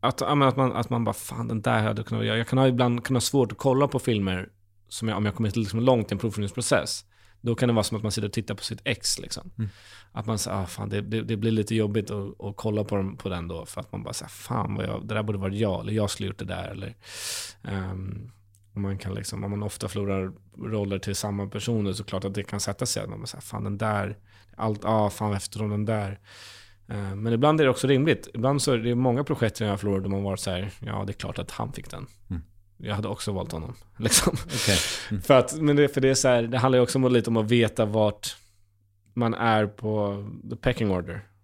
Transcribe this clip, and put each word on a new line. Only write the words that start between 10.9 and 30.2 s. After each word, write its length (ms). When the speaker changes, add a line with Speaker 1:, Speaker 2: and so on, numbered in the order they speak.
Speaker 1:
det, 220
det 140
blir 140
lite 240
jobbigt 360
att, 300
att 160
kolla 280
på 120
dem, 200
på 120
den 200
då, 180
för 140
att 120
man 100
bara 120
säger, 160
fan, 440
vad 120
jag, 200
det 80
där 80
borde 160
varit 200
jag, 220
eller 120
jag 180
skulle 160
gjort 120
det 60
där, 240
eller, 280
ehm, 680
och 60
man 180
kan 160
liksom, 300
om 60
man 120
ofta 260
förlorar 440
roller 400
till 160
samma 320
personer, 460
så 120
klart 200
att 100
det 80
kan 180
sätta 260
sig, 160
att 60
man 120
bara 60
säger, 160
fan, 220
den 140
där, 400
allt, 280
ah, 260
fan, 240
eftersom 360
den 140
där. 360
Ehm, 340
men 100
ibland 280
är 40
det 60
också 160
rimligt. 480
Ibland 280
så 100
är 60
det 160
många 300
projekt 320
som 100
jag 60
har 60
förlorat 240
där 80
man 120